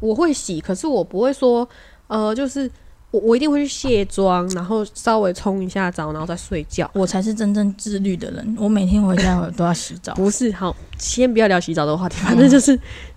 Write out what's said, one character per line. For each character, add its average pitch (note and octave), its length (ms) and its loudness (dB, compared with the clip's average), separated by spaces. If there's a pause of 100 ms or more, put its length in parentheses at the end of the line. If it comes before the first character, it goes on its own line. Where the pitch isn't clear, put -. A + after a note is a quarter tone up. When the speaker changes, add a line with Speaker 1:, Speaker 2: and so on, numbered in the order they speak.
Speaker 1:
我 A3 140 0
会 D#4 180 2
洗， E3 280 -6
可 F#3 140 -4
是 B3 120 -6
我 B3 180 0
不 F#3+ 160 -6
会 C4 120 2
说， A#3+ 360 0 (380)
呃， G#3+ 280 -2
就 C4+ 140 -4
是 C4 220 -6 (400)
我， G#3 100 0
我 A3+ 160 4
一 - 20 -2
定 D4+ 120 0
会 C#4+ 100 2
去 C#4+ 60 -2
卸 A#3+ 400 -2
妆， F#3 440 0
然 F3+ 140 -4
后 G#3+ 180 -2 (120)
稍 A3 240 0
微 F#3+ 160 0
冲 G3 280 -4
一 F#3 60 -6
下 F#3 220 -2
澡， D#3 220 -8
然 D#3 80 -8
后 D#3+ 60 -6
再 E3+ 80 -6
睡 E3+ 360 -8
觉。 - 240 -4
Speaker 2:
我 F#3+ 120 2
才 F#3 140 -2
是 G#3+ 140 -2
真 G#3 180 0
正 G3+ 240 2
自 G3+ 220 -6
律 G3 180 0
的 - 140 -10
人， G#3+ 280 -6
我 G#3 100 0
每 G3+ 180 2
天 G#3 160 4
回 F#3 140 4
家 F3+ 220 2
我 F3 120 -2
都 F3 140 -2
要 F3 100 2
洗 - 220 -8
澡。 - 180 -12
Speaker 1:
<laughs> - 20 -8
不 G3 140 2
是， A3+ 220 0
好， F3+ 220 -6 (220)
先 B3+ 340 0
不 A3 80 2
要 A3 80 6
聊 F3+ 140 2
洗 E3 140 -6
澡 D#3 100 0
的 D3+ 100 0
话 F3+ 140 -4
题， - 140 -6
Speaker 2:
嗯。 - 20 -2
Speaker 1:
反 A#3 140 4
正 C4+ 100 10
就 C4+ 100 8
是， C4 200 6 (380)